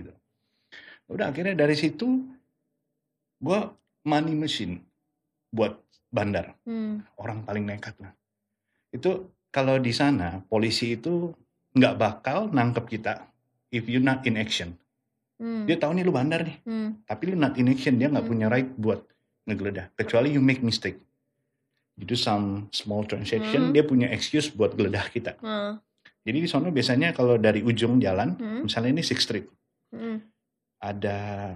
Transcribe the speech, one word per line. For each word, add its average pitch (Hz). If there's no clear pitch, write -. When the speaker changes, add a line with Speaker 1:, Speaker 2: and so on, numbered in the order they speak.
Speaker 1:
gitu. 85
Udah, 190
akhirnya 170
dari 160
situ, 254
gua 185
money 156
machine 127
buat 110
bandar. 101
Speaker 2:
Hmm. 214
Speaker 1:
Orang 202
paling 147
nekat 104
lah. 98
Itu 185
kalau 135
di 123
sana, 120
polisi 113
itu 170
nggak 120
bakal 131
nangkep 120
kita 107
if 117
you 123
not 131
in 110
action. 107
Speaker 2:
Hmm. 226
Speaker 1:
Dia 208
tahu 151
nih 180
lu 180
bandar 151
nih, 165
Speaker 2:
Hmm. 220
Speaker 1:
tapi 123
lu 190
not 143
in 127
action, 131
dia 123
nggak 123
Speaker 2:
Hmm. 117
Speaker 1:
punya 110
right 127
buat 110
ngegeledah. 98
Kecuali 117
you 143
make 131
mistake. 107
You 107
do 117
some 104
small 107
transaction, 107
Speaker 2:
Hmm. 139
Speaker 1:
dia 147
punya 123
excuse -
buat 101
geledah 98
kita. -
Speaker 2:
Hmm. 214
Speaker 1:
Jadi 120
di 170
sono 147
biasanya 139
kalau 123
dari 107
ujung 113
jalan, 101
Speaker 2:
Hmm. 226
Speaker 1:
misalnya 120
ini 165
Sixth -
Street, 107
Speaker 2:
Hmm. 226
Speaker 1:
ada, 101